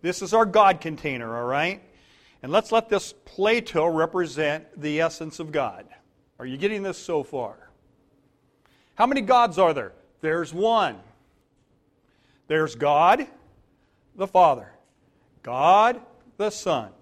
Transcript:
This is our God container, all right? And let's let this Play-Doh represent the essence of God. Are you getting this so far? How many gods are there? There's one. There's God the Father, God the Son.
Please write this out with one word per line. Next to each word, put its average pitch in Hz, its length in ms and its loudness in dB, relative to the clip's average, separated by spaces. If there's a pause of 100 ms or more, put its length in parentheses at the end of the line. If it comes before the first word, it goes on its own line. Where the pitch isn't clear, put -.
This 175 200 -6
is 196 120 -6
our 226 120 6
God 196 340 4
container, 131 560 -8
all 120 100 -6
right? 165 360 -2 (600)
And 131 100 -10
let's 214 180 0
let 220 180 0
this - 240 -2 (120)
Play-Doh 208 640 0
represent 160 960 -4
the 151 200 -4
essence 160 400 -4
of 156 100 -10
God. 110 360 -6 (520)
Are 127 80 -16
you 127 100 -10
getting 196 260 -4
this 190 160 -8
so 156 260 -4
far? 117 460 -12 (1300)
How 226 100 4
many 269 160 0
gods 226 360 2
are 175 140 4
there? 110 200 -6 (280)
There's 156 340 -4
one. 185 460 0 (1500)
There's 156 300 -2
God 156 500 2 (880)
the 190 120 -6
Father, 147 460 2 (680)
God 196 580 2 (360)
the 208 140 -2
Son. 131 400 -4 (120)